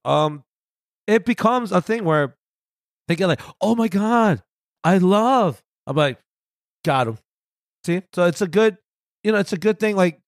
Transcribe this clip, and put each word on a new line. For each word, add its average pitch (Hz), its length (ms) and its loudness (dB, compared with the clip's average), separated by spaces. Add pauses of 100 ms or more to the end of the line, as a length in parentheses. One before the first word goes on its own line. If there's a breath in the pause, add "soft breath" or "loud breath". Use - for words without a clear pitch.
Um, 147 400 -2 (640)
it 214 180 2
becomes 233 480 0
a 180 80 2
thing 220 240 -4
where 151 320 0 (720)
they 170 80 0
get 190 100 0
like, 156 140 0 (180 loud breath)
"Oh 214 160 0
my 226 140 0
God, 214 520 0 (440)
I 180 140 4
love." 208 640 2 (240)
I'm 139 120 -6
like, 143 200 0 (680)
"Got 131 240 0
him." 113 80 -8 (680)
See? 175 180 -4 (120)
So 180 80 0
it's 175 180 0
a 196 60 0
good, 208 300 0 (480)
you 220 80 2
know, 208 60 0
it's - 120 -4
a 202 60 -2
good 214 240 -2
thing. 208 160 -2
Like, 180 300 0